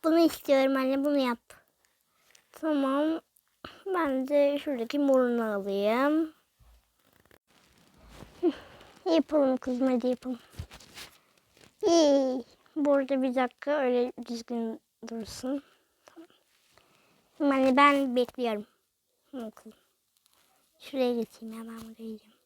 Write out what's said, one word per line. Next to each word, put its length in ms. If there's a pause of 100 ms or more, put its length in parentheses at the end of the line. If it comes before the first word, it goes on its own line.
Bunu 140
istiyorum 580
anne, 280
bunu 140
yap. 360 (960)
Tamam. 680 (680)
Ben 420
de 300
şuradaki 400
morunu 460
alayım. 920 (2000)
<laughs> 100 (540)
Yapalım 500
kızım, 320
hadi 180
yapalım. 320 (1500)
Yay. 560 (340)
Bu 160
arada 300
bir 120
dakika, 360
öyle 420 (160)
düzgün 520 (280)
dursun. 540 (440)
Tamam. 220 (1120)
Anne 360
ben 400
bekliyorum. 500 (640)
Tamam 200
kızım. 280 (1000)
Şuraya 340
geçeyim 400
ya, 60
ben 200
buraya 220
yiyeceğim. 320 (120)